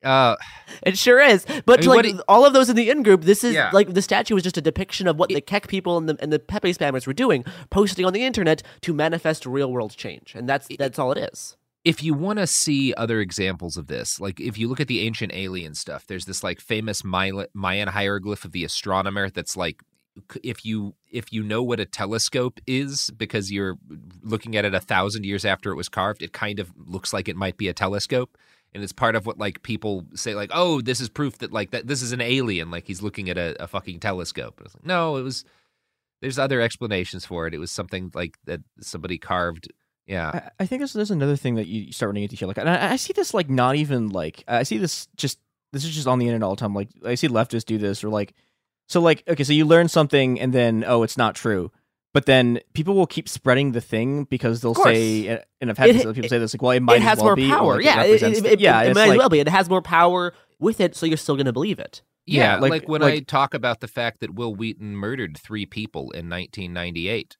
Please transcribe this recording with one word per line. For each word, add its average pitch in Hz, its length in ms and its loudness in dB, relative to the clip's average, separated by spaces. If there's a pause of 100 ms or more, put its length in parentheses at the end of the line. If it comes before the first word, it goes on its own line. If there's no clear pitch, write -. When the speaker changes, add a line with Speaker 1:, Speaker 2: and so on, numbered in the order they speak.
Speaker 1:
uh, 131 300 6 (480)
Speaker 2:
It 185 160 0
sure 247 220 8
is. 247 260 6 (180)
But, 240 140 8
Speaker 1:
I - 40 4
mean, 254 80 6
Speaker 2:
like, 254 60 10
Speaker 1:
what 226 80 8
do 202 220 -4
Speaker 2:
all 226 180 10
of 285 80 8
those 262 160 6
in 247 60 2
the 226 160 2
in-group, 214 320 6
this 196 220 4
is, 240 100 2
Speaker 1:
Yeah. 123 180 2
Speaker 2:
like, 196 220 4
the 196 80 2
statue 214 340 0
is 185 60 2
just 180 160 -4
a - 20 -4
depiction 180 460 -2
of 165 140 2
what 180 100 2
Speaker 1:
It - 40 0
Speaker 2:
the 147 60 0
Kek 202 280 -4
people 185 280 -2
and 160 120 -2
the, 151 120 0
and 151 120 -2
the 151 80 0
Pepe 190 340 -2
spammers 139 320 -2
were 135 60 -4
doing, 165 320 0 (260)
posting 190 340 0
on 185 80 2
the 220 120 0
internet 196 400 0 (180)
to 175 100 -4
manifest 160 540 -2
real-world 127 500 -4
change. - 380 -16
And 123 140 -10
that's, 139 200 -2
Speaker 1:
It 143 120 -14
Speaker 2:
that's 135 180 -4
all 131 140 -2
it - 60 -4 (140)
is. - 240 -18 (280)
Speaker 1:
If 165 180 0
you 156 120 -2
wanna 185 340 -4
see 139 460 0
other 113 260 -2
examples 92 560 -6
of 80 100 -12
this, 64 320 -8
like, 98 220 -10
if 107 180 -8
you 113 100 -4
look 127 120 -6
at 139 80 -4
the 117 180 -2
ancient 113 260 -8
alien 92 440 -10
stuff, - 320 -12
there's 92 160 -10
this, 95 180 -12
like, 90 180 -8
famous 107 440 -6
Maya-, 95 500 -4
Mayan 98 340 -4
hieroglyph 101 560 -4
of 90 60 -16
the 85 140 -8
astronomer 98 680 -4
that's, - 260 -10
like, 87 260 -6 (500)
c-, - 120 -14
if 120 200 -10
you, 107 300 -6 (160)
if 113 220 -12
you 110 100 -6
know 107 200 -4
what 120 180 -4
a 101 60 -2
telescope 113 800 -4
is 139 500 -6
because 107 340 -6
you're 98 260 -4 (460)
looking 110 340 -6
at 104 80 0
it 101 100 -2
a 92 60 0
thousand 101 440 -4
years 98 200 -4
after 98 280 -2
it - 40 -6
was 87 120 -10
carved, 101 340 -4
it 80 100 -14
kind 104 280 -8
of 87 160 -10
looks 87 360 -10
like 98 160 -6
it 87 80 -8
might 95 200 -4
be 104 120 -6
a 85 40 -4
telescope. 101 640 -4 (380)
And 101 80 -12
it's 98 100 -12
part 117 240 0
of 101 100 -4
what, 113 120 -10
like, 101 240 -8
people 104 520 -8
say, 104 200 -8
like, 104 200 -8
"Oh, 170 260 0
this 120 200 -4
is 123 100 -10
proof 143 280 -6
that, - 140 -12
like, 104 200 -6
that 120 160 -8
this 135 120 -4
is 123 120 -6
an 127 100 -6
alien, 117 480 -2
like, 85 160 -12
he's 95 160 -12
looking 101 260 -8
at 90 80 -4
a, 87 260 -6
a 87 40 -14
fucking 90 340 -10
telescope." 87 560 -8
But - 100 -20
it's - 100 -20
like, - 100 -20
"No, 165 300 -2
it 131 60 -6
was, 127 220 -10 (760)
there's 131 180 -8
other 135 220 0
explanations 104 680 -4
for 85 200 -8
it. 82 80 -8
It 78 40 -10
was 82 120 -12
something, 92 440 -10
like, 82 300 -10
that 78 160 -10 (200)
somebody 90 380 -12
carved." 87 500 -6 (380)
Yeah. 85 240 -6 (280)
Speaker 3:
I, - 60 -4
I - 20 -6
think 254 140 -6
there's, 277 120 -8
there's 208 180 -4
another 143 260 0
thing 123 200 -4
that 110 100 -4
you 101 260 -10
start - 180 -4
running 101 140 -4
into 104 120 -10
here. 92 120 -8
Like, 101 100 -6
and 120 100 -2
I, 180 240 0
I 254 40 -2
see - 160 -8
this, - 220 -4
like, 175 160 -2
not 131 260 2
even, 147 320 -2
like, 85 400 -8
I 120 140 0
see 214 160 -4
this - 280 -6 (100)
just, - 220 -6 (340)
this 139 120 -8
is 160 100 -8
just 151 120 -6
on 127 120 2
the 120 80 0
internet 113 200 0
all 95 80 0
the 104 60 -10
time. 101 140 -4
Like, 101 140 -6 (160)
I 120 100 -2
see 151 140 0
leftists 117 360 0
do 110 140 -4
this, 101 260 -4
or, 104 40 -4
like, 104 260 -4 (540)
so, 180 120 2
like, 165 280 4
okay, 147 160 0
so 139 80 0
you 156 120 6
learn 165 240 8
something 139 520 2
and 127 120 -2
then, 117 340 2
oh, 117 160 4
it's 113 160 -2
not 117 160 2
true. 95 360 -2 (440)
But 143 120 2
then 123 340 4 (140)
people 165 200 0
will 185 120 4
keep - 200 -8
spreading 135 460 0
the 117 80 -2
thing 131 440 -2
because 120 360 -2
they'll 117 120 0
Speaker 2:
Of 113 40 0
course. 117 180 6
Speaker 3:
say, 110 340 0 (340)
and 120 80 -4
I've 104 80 -6
had 131 100 8
Speaker 2:
It 240 60 10
Speaker 3:
this, 247 100 4
Speaker 2:
ha-, 110 80 -4
Speaker 3:
people 120 160 -4
say 120 80 2
this, 113 180 0
like, 107 60 -6
"Well, 127 120 4
it 127 40 6
Speaker 2:
it 123 40 4
Speaker 3:
might 120 200 8
Speaker 2:
has 107 120 6
Speaker 3:
as 214 80 2
well 214 80 6
Speaker 2:
more 202 80 6
Speaker 3:
be, 135 120 2
Speaker 2:
power. - 280 4
Speaker 3:
like, - 40 2
it - 60 0
Speaker 2:
Yeah, 302 80 6
it, - 40 4 (140)
Speaker 3:
represents 220 280 4
Speaker 2:
it, - 20 0
Speaker 3:
the," 214 100 6
Speaker 2:
it, 202 80 6
Speaker 3:
yeah, 135 220 6
Speaker 2:
it 120 80 4
Speaker 3:
it's - 60 4
Speaker 2:
might 208 80 6
as 220 40 8
Speaker 3:
like - 100 8
Speaker 2:
well 254 120 6
be. 156 100 6
It 143 80 2
has 180 220 2
more 185 100 4
power 175 540 2 (240)
with 214 200 0
it, 180 160 2
so - 120 -4
you're 160 100 2
still 147 220 -2
gonna 135 160 0
believe 165 240 -2
it. - 240 -16 (240)
Speaker 1:
Yeah, 127 300 4
Speaker 3:
Yeah, - 40 -2
like, 135 100 4
Speaker 1:
like, 160 180 -2
when 156 120 0
Speaker 3:
like 147 140 4
Speaker 1:
I 151 60 -4
talk 135 340 0
about 120 260 -2
the 117 80 -14
fact 117 320 -6
that 104 140 -10
Will 113 200 -6
Wheaton 107 400 -8
murdered 101 440 -8
three 107 260 -8
people 92 460 -10
in 85 180 -12
nineteen, 90 380 -10
in 87 80 -10
nineteen 87 300 -6
ninety-eight. 101 360 -6